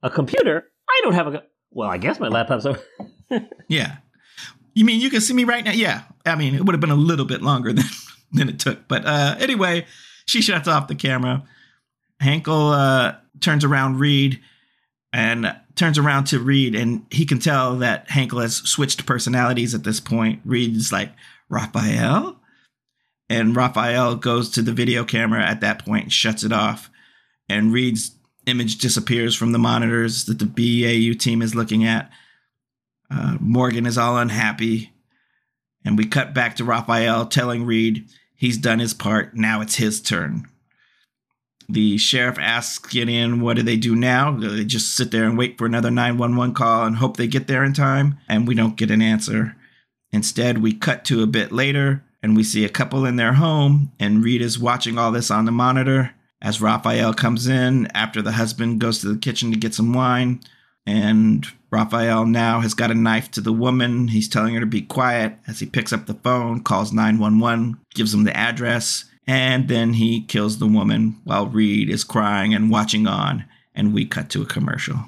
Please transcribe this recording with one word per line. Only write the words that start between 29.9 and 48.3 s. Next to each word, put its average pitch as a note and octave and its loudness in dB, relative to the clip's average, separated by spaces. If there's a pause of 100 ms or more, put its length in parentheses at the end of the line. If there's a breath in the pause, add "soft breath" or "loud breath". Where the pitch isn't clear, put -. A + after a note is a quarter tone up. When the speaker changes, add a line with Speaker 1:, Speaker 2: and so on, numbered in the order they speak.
Speaker 2:
that A2 -2
the A2 -2
B A#2+ 0
A A#2 2
U A#2 2
team A#2 0
is A2+ -2
looking A2 2
at. A2+ -2 (1000 soft breath)
Uh, - -2
Morgan A#2+ 0
is A#2+ -2
all A#2+ 0
unhappy, A2 -2 (920)
and G2+ 0
we A2 2
cut C3+ -2
back A#2+ -2
to A#2+ -6
Raphael A#2 0
telling A#2+ -2
Reed A2+ 0 (260 soft breath)
he's B2 -2
done A2+ 0
his A2+ -2
part. G#2+ -2
Now A2 0
it's G#2+ -6
his G#2+ 0
turn. D#2 -4 (1200)
The G#2+ 2
sheriff B2 0
asks A2+ -4
Gideon, A#2+ 0
"What A#2 0
do A#2 0
they A2+ 0
do A2+ 0
now? B2+ 2
Do A2 -4
they G#2+ -2
just A2 -4
sit A#2 -2
there A2+ 2
and A2+ 2
wait B2 -2
for A#2 -4
another A#2 0
nine A#2+ 0
one A#2+ 0
one B2 0
call A#2 2
and A2+ 0
hope B2 -2
they A#2+ -2
get C3 -2
there C3+ 0
in C#3 2
time?" C#3 2 (100)
And A2 2